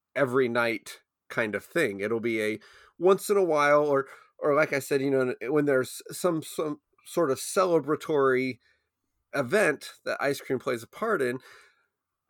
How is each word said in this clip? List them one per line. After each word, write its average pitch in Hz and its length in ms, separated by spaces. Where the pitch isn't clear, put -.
every 131 340
night 117 520
kind 110 260
of 98 100
thing. 107 360
It'll 110 200
be 113 220
a 107 160
once 185 320
in 202 60
a 196 80
while, 147 400
or, 139 220
or 147 160
like 151 180
I 139 60
said, 139 220
you 139 100
know, 131 240
when 147 160
there's 131 460
some, 165 320
some 151 380
sort 160 240
of 127 80
celebratory 139 1200
event 147 560
that 113 160
ice 139 200
cream 131 180
plays 120 240
a 107 60
part 214 340
in, 123 160